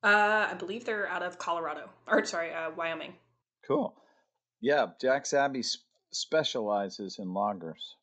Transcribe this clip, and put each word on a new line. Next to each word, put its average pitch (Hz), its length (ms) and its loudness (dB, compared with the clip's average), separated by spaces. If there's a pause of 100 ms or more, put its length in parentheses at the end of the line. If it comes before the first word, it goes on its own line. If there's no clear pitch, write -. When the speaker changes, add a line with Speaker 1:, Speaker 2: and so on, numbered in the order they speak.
Speaker 1:
Uh, 208 480 6
I - 40 -6
believe 202 300 -8
they're 208 220 -2
out 180 160 -4
of 175 140 -6
Colorado. 160 520 -4 (180)
Or, - 180 4
sorry, 165 280 -4
uh, 165 220 -4
Wyoming. 165 380 -4 (520)
Speaker 2:
Cool. 277 300 0 (680)
Yeah, 135 260 4 (120)
Jack's 135 340 0
Abbey 139 260 2
s-, - 180 -4 (340)
specializes 104 1080 -2
in 98 100 -6
lagers. 92 720 -4